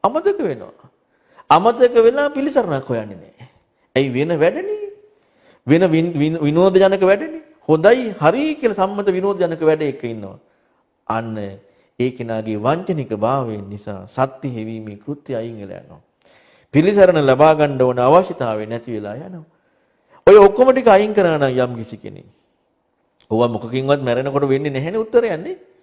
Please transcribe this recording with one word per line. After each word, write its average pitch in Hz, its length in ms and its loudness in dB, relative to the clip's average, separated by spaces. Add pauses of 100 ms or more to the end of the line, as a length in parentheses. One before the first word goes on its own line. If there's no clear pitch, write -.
අමතක 330 360 -2
වෙනවා. 143 500 -10 (600)
අමතක 233 480 4
වෙලා 262 320 4
පිළිසරණක් 269 580 -4
හොයන්නේ 107 300 -8
නැහැ. - 320 -20 (460)
ඇයි 131 180 0
වෙන 151 260 -2
වැඩනේ? 381 460 -2 (800)
වෙන 165 160 4
වින්-, 165 300 0
වින්-, 156 280 -2
විනෝදජනක 190 600 2
වැඩනේ. 202 420 -2 (160)
හොඳයි, 208 540 2
හරි 185 300 2 (120)
කියලා 226 240 -2
සම්මත 202 300 -2
විනෝදජනක 180 520 -4
වැඩ 156 200 0
එක 139 220 -6
ඉන්නවා. 107 340 -12 (680)
අන්න 113 300 -6 (600)
ඒ 123 120 0
කෙනාගේ 110 460 -8
වංචනික 147 580 -4
භාවයෙන් 110 500 -4
නිසා 101 420 -16
සත්‍ය 135 420 -6
හෙවීමේ 110 480 -12
කෘත්‍ය 139 380 -12
අයින් 117 220 -10
වෙලා 92 240 -16
යනවා. 76 200 -20 (720)
පිළිසරණ 180 480 4
ලබා 143 340 6
ගන්න 143 260 0
ඕන 127 180 0
අවශ්‍යතාවය 123 680 2
නැති 113 260 -10
වෙලා 104 240 -10
යනවා. 170 300 -18 (840)
ඔය 202 100 10
ඔක්කොම 208 320 6
ටික 254 180 2
අයින් 208 260 4
කරා 175 240 2
නම් 135 180 0
යම් 123 200 0
කිසි 113 220 -12
කෙනෙක්. 98 300 -20 (1040)
ඕවා 117 180 2
මොකකින්වත් 131 520 -2
මැරෙනකොට 135 480 -2
වෙන්නේ 139 240 -2
නැහැනේ 160 260 -6
උත්තරයක් 220 380 0
නේ. 330 200 -12 (260)